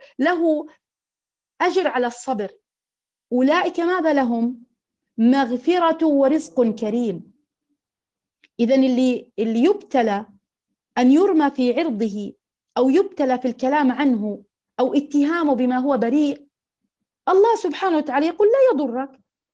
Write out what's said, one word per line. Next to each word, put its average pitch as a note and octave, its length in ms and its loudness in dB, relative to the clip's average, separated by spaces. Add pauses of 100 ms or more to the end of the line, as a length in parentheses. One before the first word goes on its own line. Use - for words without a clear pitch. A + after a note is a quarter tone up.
(200)
له D#4 480 0 (920)
أجر F4 260 0
على B3 200 -2
الصبر. A#3 440 -8 (840)
أولئك D4+ 460 0
ماذا E4+ 340 0
لهم؟ A#3+ 500 -2 (540)
مغفرة C#4 920 0
ورزق C#4 560 2
كريم. A3 680 -4 (1300)
إذن C4 240 2
اللي، B3+ 560 0
اللي A3+ 240 0
يبتلى A#3 640 -2 (720)
أن B3 140 4
يرمى D#4 400 2
في B3 280 -2
عرضه G#3+ 540 -6 (440)
أو B3+ 120 2
يبتلى C4+ 500 0
في B3+ 80 -6
الكلام C4 440 0
عنه G#3+ 520 -2 (360)
أو B3 140 0
اتهامه D4 640 0
بما B3+ 220 -2
هو C4 200 0
بريء، C#4 500 -2 (840)
الله G4+ 260 4
سبحانه F#4 420 -2
وتعالى D4+ 300 -2
يقول: F#4+ 200 0
"لا B4+ 260 4
يضرك، C4 460 -6 (340)